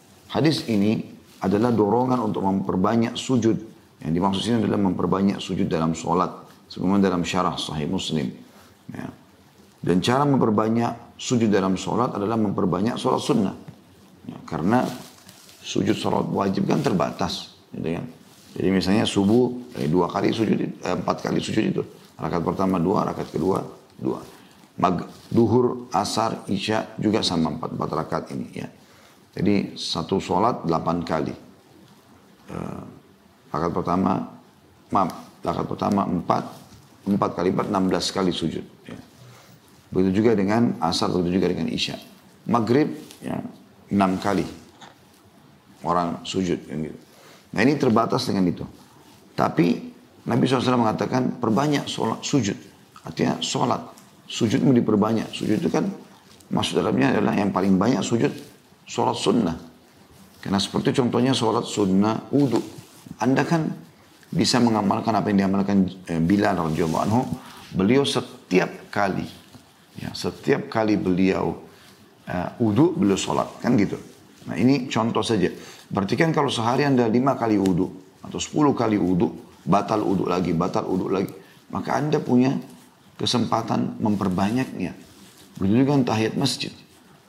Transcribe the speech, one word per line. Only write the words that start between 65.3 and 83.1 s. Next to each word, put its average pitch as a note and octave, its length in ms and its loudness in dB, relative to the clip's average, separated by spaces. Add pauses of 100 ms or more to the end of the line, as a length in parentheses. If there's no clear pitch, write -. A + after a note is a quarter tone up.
yang G2 140 4
diamalkan, G2 420 2 (200)
eh, E2 120 -2
Bilal G2+ 360 4 (160)
radhiyallahu E2 320 0
anhu. A#2 180 2 (520)
Beliau A#2 300 4
setiap - 880 -2
kali, G2 340 0 (720)
ya, - 140 -10
setiap - 560 -2
kali G#2+ 320 2
beliau, F2+ 560 2 (720)
eh, F2 200 -4 (120)
wudhu, A#2+ 320 4
beliau G2 240 2
sholat. C#2 320 -2 (120)
Kan B2 200 2
gitu. F#2 160 0 (480)
Nah A#2 160 -8
ini C3 320 4
contoh A2+ 320 0
saja. G2+ 240 2 (400)
Berarti - 280 -2
kan D#3+ 160 4
kalau C#3+ 200 0
sehari B2 320 2
Anda B2 240 4
lima A2+ 280 2
kali A2+ 200 2
wudhu F#2+ 320 4 (320)
atau - 160 -10
sepuluh C#3 400 2
kali A2 240 2
wudhu, F2+ 320 2 (320)
batal G#2 400 2
wudhu - 240 0
lagi, F2 240 0
batal F2+ 320 0
wudhu F#2 240 -2
lagi, F#2+ 240 -2 (400)
maka - 240 -4
Anda D3+ 240 0
punya B2 360 2 (600)